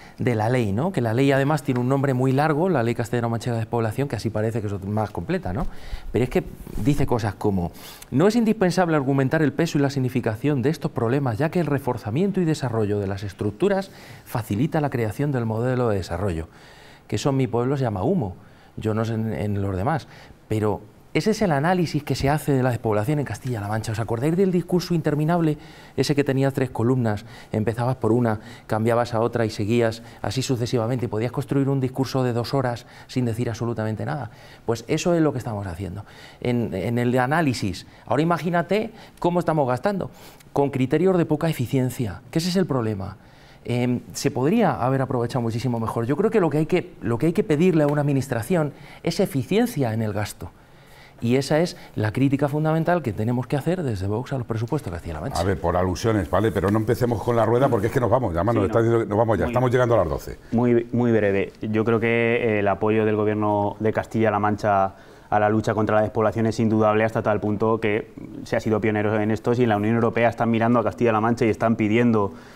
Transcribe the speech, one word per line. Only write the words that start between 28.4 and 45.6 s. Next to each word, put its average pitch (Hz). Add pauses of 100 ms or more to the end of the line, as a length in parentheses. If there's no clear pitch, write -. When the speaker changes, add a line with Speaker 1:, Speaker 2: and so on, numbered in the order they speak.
Speaker 1:
cambiabas 113
a 110
otra 117
y 107
seguías 113 (180)
así 110
sucesivamente, 120
y -
podías 113
construir 139
un 139
discurso 131
de 127
dos 113
horas 123 (220)
sin 127
decir 117
absolutamente 110
nada. 143 (340)
Pues 113
eso 165
es 170
lo 147
que 120
estamos 104
haciendo. 95 (340)
En, 120
en 95
el 120
de 127
análisis, 127 (180)
ahora 131
imagínate 175 (280)
cómo 175
estamos 156
gastando, 175 (420)
con 139
criterios 156
de 165
poca 156
eficiencia, 127 (100)
que 165
ese 165
es 175
el 190
problema. 107 (480)
Em, 123 (140)
se -
podría 147
haber 135
aprovechado 123
muchísimo 117